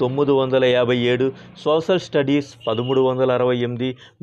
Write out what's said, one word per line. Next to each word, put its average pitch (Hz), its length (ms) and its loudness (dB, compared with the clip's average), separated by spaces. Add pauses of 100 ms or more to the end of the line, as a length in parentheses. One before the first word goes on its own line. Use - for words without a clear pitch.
తొమ్మిది 135 380 0
వందల 131 240 2 (100)
యాభై 123 240 2 (140)
ఏడు, 123 160 0 (360)
సోషల్ 165 420 0
స్టడీస్ 143 440 -2 (180)
పదమూడు 123 400 0
వందల 131 300 0
అరవై 123 280 0
ఎనిమిది, 120 240 -4 (340)